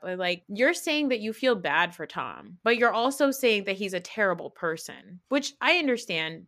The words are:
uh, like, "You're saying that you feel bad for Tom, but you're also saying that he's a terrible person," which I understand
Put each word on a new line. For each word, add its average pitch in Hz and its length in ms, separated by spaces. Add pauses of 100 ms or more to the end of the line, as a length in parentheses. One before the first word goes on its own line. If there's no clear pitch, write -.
uh, 185 100
like, 180 320
"You're 240 240
saying 302 360
that 247 100
you 214 140
feel 247 240
bad 170 400
for 156 100
Tom, 113 560
but 233 140
you're 233 160
also 269 400
saying 220 320
that 196 120
he's 190 160
a 185 60
terrible 175 520
person," - 680 (120)
which 277 300
I 311 180
understand 180 680